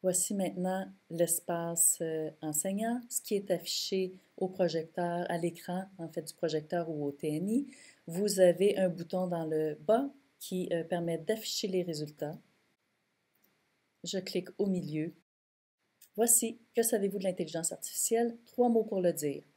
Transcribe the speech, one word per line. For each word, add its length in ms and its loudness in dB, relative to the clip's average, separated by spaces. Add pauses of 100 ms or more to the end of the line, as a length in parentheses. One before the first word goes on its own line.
Voici 300 2
maintenant 520 0 (240)
l'espace, 920 2
euh, 280 -2 (120)
enseignant, 580 -2 (100)
ce 120 -4
qui 140 -2
est 160 -2
affiché 600 -2 (220)
au 140 -2
projecteur, 800 0
à 80 0
l'écran, 480 -4 (120)
en 120 -8
fait, 140 -8
du 100 -12
projecteur 560 -2
ou 160 -2
au 80 -2
T 200 -2
N 160 -2
I. 180 2 (380)
Vous 360 0
avez 360 6
un 120 2
bouton 380 -4
dans 180 -2
le 300 0
bas 380 2 (260)
qui, 340 -4
euh, 100 0
permet 360 -2
d'afficher 500 -4
les 140 0
résultats. 540 -6 (1700)
Je 160 -4
clique 380 -4
au 80 2
milieu. 480 -2 (1040)
Voici, 420 4 (160)
que 80 4
savez-vous 360 2
de 40 -8
l'intelligence 480 -2
artificielle ? 760 0
Trois 220 2
mots 160 4
pour 160 -2
le 140 4
dire. 320 -4 (120)